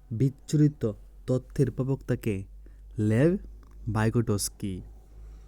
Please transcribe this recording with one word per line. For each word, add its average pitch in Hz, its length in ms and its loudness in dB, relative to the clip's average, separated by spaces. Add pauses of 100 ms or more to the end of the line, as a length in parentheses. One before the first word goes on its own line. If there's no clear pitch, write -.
(100)
বিচ্ছুরিত 135 840 2 (340)
তথ্যের 127 440 0
প্রবক্তাকে 123 720 -2 (540)
লেভ 117 380 4 (560)
ভাইগোটস্কি। 107 880 0 (640)